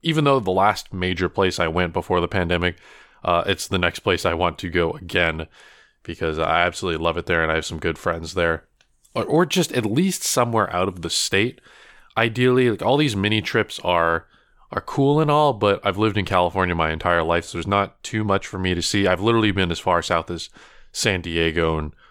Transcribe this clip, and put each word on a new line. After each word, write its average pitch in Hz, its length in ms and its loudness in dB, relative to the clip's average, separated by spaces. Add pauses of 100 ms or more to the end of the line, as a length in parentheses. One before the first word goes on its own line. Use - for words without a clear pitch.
even 160 220 0
though 139 160 4
the 95 100 -4
last 95 420 0
major 92 360 -2
place 92 320 0
I 85 80 2
went 85 240 0
before 87 280 0
the 87 60 -2
pandemic, 87 500 0 (460)
uh, 85 240 2
it's - 220 -2
the 95 100 -2
next 87 220 0
place 90 240 -2
I 85 100 0
want 85 240 -2
to 87 120 -8
go 82 220 0
again 82 540 -2 (560)
because 80 360 -4
I 82 240 2
absolutely 85 420 -2
love 82 120 0
it 85 100 -8
there 85 160 0
and 80 100 0
I 80 40 0
have 78 100 -4
some 82 120 -8
good 80 200 -4
friends 82 360 -6
there. 82 300 0 (500)
Or, 113 100 -2
or 170 220 2
just - 260 0
at 120 140 -2
least 170 380 0
somewhere 113 500 0
out 92 140 0
of 90 140 -8
the 82 80 -4
state. - 500 -2 (560)
Ideally, 123 540 2
like, 101 120 -2
all 120 140 2
these 143 180 0
mini 104 280 2
trips - 380 -2
are, 85 460 0 (460)
are 98 80 -4
cool 143 400 2
and 151 100 2
all, 147 220 4
but 101 320 2
I've 98 140 0
lived 107 180 2
in 98 80 0
California 90 500 2
my 80 160 2
entire 85 320 0
life, 85 220 0
so - 140 -10
there's 82 100 -6
not 98 340 -2
too 107 220 -4
much 98 220 0
for 98 120 -10
me 92 160 0
to 85 80 -2
see. 98 240 0
I've 90 140 2
literally 110 320 2
been 90 180 0
as 82 80 -4
far 87 240 0
south 85 280 -2
as 85 180 -8 (440)
San 95 280 0
Diego 82 580 0
and 78 160 -8 (160)